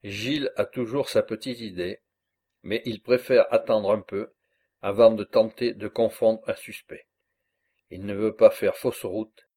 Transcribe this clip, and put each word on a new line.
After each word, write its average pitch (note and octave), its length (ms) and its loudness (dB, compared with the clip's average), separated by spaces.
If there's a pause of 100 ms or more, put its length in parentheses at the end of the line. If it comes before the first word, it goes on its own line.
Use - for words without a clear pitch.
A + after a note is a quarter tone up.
Gilles A#2 520 -6
a G2+ 100 -2
toujours B2+ 440 -6
sa C3+ 120 2
petite A#2+ 380 -8
idée, F#2 400 -8 (640)
mais G#2 220 -4
il A2 160 -8
préfère B2 520 2
attendre G#2+ 380 0
un G#2+ 100 0
peu G2+ 320 -8 (480)
avant G#2+ 300 6
de G#2 120 -4
tenter A2+ 500 0
de G#2+ 140 -10
confondre A2 600 0
un - 80 -4
suspect. - 520 -20 (840)
Il F#2 160 -14
ne G2+ 80 -6
veut G#2 220 -2
pas A2 160 8
faire - 260 -2
fausse - 260 -6
route. A2 520 -10